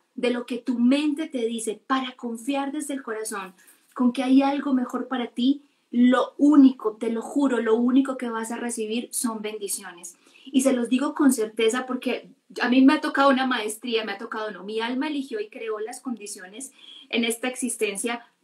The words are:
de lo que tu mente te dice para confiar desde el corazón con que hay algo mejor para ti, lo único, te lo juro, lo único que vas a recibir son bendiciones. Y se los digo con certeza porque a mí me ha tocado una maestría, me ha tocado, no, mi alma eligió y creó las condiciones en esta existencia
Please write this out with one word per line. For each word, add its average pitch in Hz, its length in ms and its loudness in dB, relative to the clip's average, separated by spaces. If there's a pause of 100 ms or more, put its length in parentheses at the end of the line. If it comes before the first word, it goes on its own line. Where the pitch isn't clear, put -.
(140)
de 247 160 -2
lo 240 160 -4
que 240 140 -6
tu 240 180 -4
mente 285 500 2
te 240 200 -4
dice 226 400 -6
para 254 280 -4
confiar 277 560 -6
desde 294 220 -8
el 262 80 -8
corazón 214 540 -10 (400)
con 240 180 2
que 262 100 -2
hay 269 200 6
algo 285 280 0
mejor 247 360 -2
para 240 240 -6
ti, 269 320 0 (260)
lo 247 480 4
único, 269 600 6
te 226 120 -4
lo 226 140 -4
juro, 277 380 2
lo 220 140 4
único 262 420 2
que 247 120 -6
vas 226 220 -6
a 240 60 -6
recibir 233 540 -6
son 226 300 -4
bendiciones. 202 760 -10 (300)
Y 269 160 0
se 262 120 2
los 240 160 -2
digo 277 260 0
con 277 180 4
certeza 226 540 0
porque - 420 -6 (320)
a 233 80 0
mí 262 140 6
me 285 100 8
ha 294 80 0
tocado 277 300 4
una 262 160 2
maestría, 220 580 -4
me 208 60 -6
ha 196 80 -8
tocado, 220 320 -8
no, 185 120 -16
mi 220 160 -6
alma 254 280 -4
eligió 269 320 -6
y - 100 -8
creó 220 300 -8
las 233 220 -10
condiciones 208 720 -12 (380)
en 233 140 -2
esta 233 240 -4
existencia 233 800 -6 (160)